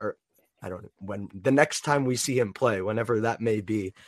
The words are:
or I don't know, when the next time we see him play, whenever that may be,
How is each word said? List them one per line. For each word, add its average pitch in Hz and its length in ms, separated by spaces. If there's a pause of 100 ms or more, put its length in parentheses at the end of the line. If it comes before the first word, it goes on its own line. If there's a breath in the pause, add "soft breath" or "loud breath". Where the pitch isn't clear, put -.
or 104 160 (460)
I 95 60
don't 90 140
know, 98 160
when 98 340
the 98 200
next 143 280
time 143 240
we 127 120
see 127 220
him 107 140
play, 107 300
whenever 110 380
that 113 200
may 110 200
be, 98 340 (140 soft breath)